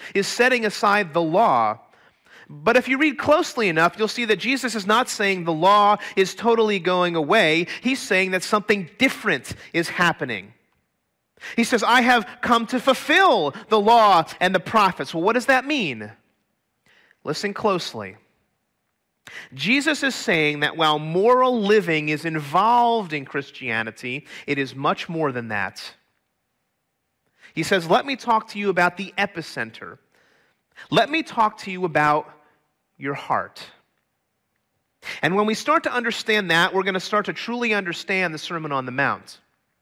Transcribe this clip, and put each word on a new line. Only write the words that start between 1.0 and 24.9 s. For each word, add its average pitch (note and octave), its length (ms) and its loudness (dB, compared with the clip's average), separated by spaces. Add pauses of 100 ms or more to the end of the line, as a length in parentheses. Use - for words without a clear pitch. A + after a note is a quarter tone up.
the E3+ 80 2
law. D#3 580 2 (680)
But D3+ 260 0
if B3 120 2
you C4 100 0
read D4 200 0
closely D4 520 0
enough, E3 280 2
you'll G#3+ 100 0
see A#3+ 180 -6
that G#3 120 0
Jesus A#3+ 380 -2
is G3 100 -6
not A3+ 240 2
saying F#3+ 340 -2
the E3 100 0
law G3+ 440 6 (180)
is F#3+ 200 0
totally A3 420 2
going F3 380 0
away. E3 520 2 (140)
He's C4 180 -2
saying F#3 320 0
that F#3 120 -2
something G#3 540 -2
different F#3 580 -2 (160)
is E3 180 -2
happening. B2 640 -2 (1000)
He A#3 80 2
says, A3 200 0
"I A#3 180 4
have A#3+ 260 2 (140)
come A#3 260 0
to B3+ 120 -2
fulfill C4+ 760 2 (160)
the G#3+ 100 4
law G#3 460 6 (140)
and F#3 140 2
the F#3 60 2
prophets." F#3+ 540 0
Well, E3 100 -4
what A3 100 4
does A#3+ 120 -2
that C4 200 2
mean? C#3 460 -4 (1120)
Listen G3 300 -6
closely. A#2 640 -4 (1400)
Jesus C4+ 500 -2
is C4 100 0
saying D3+ 460 0
that D3 160 -2
while D#3 240 2
moral A#3 600 2
living E3+ 480 2
is D3+ 160 -4
involved F#3+ 880 0
in C#3+ 100 -6
Christianity, B2 1040 -8 (180)
it C#3+ 140 -2
is B2+ 160 -6
much D3 320 -4